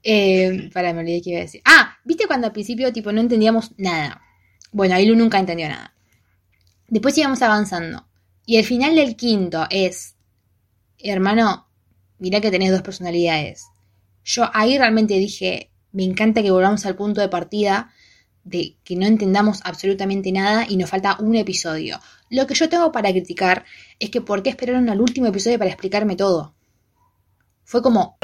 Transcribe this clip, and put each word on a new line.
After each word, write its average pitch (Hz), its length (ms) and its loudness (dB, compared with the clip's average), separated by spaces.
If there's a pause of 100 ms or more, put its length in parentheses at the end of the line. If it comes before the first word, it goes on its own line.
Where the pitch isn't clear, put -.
Eh, 190 680 2
pará, 175 200 -2
me 165 80 -6
olvidé 170 200 -4
qué 180 100 -10
iba 170 80 -4
a 175 40 -6
decir. - 220 -16
Ah, 285 380 6
¿viste 330 240 -2
cuando 247 200 -2
al - 60 -6
principio, 240 400 -4
tipo, 233 180 -6
no 220 100 2
entendíamos 226 560 2
nada? 165 440 -4 (500)
Bueno, 190 240 2
Ailu 214 200 6
nunca 226 240 4
entendió 170 300 -4
nada. 58 240 -12 (920)
Después 254 300 0
íbamos 269 240 0
avanzando. 196 640 -2 (380)
Y 226 120 4
el 220 80 4
final 269 300 0
del 269 200 2
quinto 185 540 -2
es, 185 460 -4 (840)
"Hermano, 202 720 0 (520)
mirá 190 220 -2
que 208 100 0
tenés 190 200 2
dos 190 100 2
personalidades". 170 840 -4 (580)
Yo 233 300 -2
ahí 226 240 2
realmente 220 380 2
dije, 190 560 -4 (200)
"Me 196 120 -6
encanta 208 380 0
que 202 100 2
volvamos 196 340 2
al 185 100 -4
punto 208 260 -4
de 190 80 0
partida 202 600 -4 (520)
de - 400 -8
que 180 120 -8
no 185 100 0
entendamos 208 580 2
absolutamente 196 680 -4
nada 208 360 0
y 202 100 -2
nos 175 120 -2
falta 190 300 -2
un 214 160 0
episodio". 165 640 -4 (300)
Lo 262 180 0
que 269 80 -6
yo 320 140 2
tengo 339 220 2
para 208 200 -2
criticar 180 540 -2 (340)
es 208 100 -8
que 240 120 -4
¿por 202 200 -4
qué 262 80 -2
esperaron 247 400 -2
al 202 120 0
último 247 260 0
episodio 214 320 0
para 190 100 0
explicarme 202 460 -4
todo? 180 400 -2 (1080)
Fue 240 180 -2
como, 233 420 2